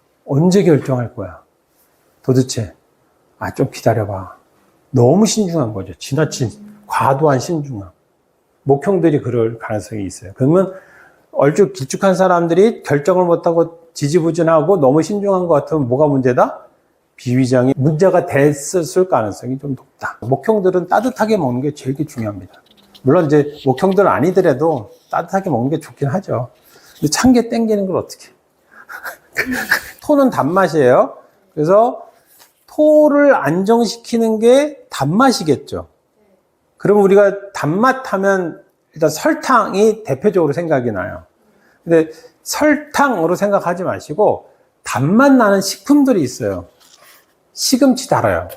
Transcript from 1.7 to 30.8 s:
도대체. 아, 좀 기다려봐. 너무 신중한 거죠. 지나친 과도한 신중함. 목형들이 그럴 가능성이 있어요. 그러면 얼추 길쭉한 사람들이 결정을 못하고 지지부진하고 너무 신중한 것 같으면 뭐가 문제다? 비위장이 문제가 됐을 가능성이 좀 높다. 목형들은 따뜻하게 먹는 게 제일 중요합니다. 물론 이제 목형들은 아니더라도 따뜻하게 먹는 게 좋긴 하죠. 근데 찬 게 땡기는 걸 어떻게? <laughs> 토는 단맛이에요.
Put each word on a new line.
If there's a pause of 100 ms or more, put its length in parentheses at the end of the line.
도대체. (640)
아,
좀
기다려봐. (540)
너무
신중한
거죠.
지나친 (380)
과도한
신중함. (760)
목형들이
그럴
가능성이
있어요.
그러면 (580)
얼추
길쭉한
사람들이
결정을
못하고 (140)
지지부진하고
너무
신중한
것
같으면
뭐가
문제다? (560)
비위장이
문제가
됐을
가능성이
좀
높다.
목형들은
따뜻하게
먹는
게
제일
중요합니다. (420)
물론
이제 (120)
목형들은
아니더라도 (220)
따뜻하게
먹는
게
좋긴
하죠. (500)
근데
찬
게
땡기는
걸
어떻게? (1040)
<laughs>
토는
단맛이에요. (360)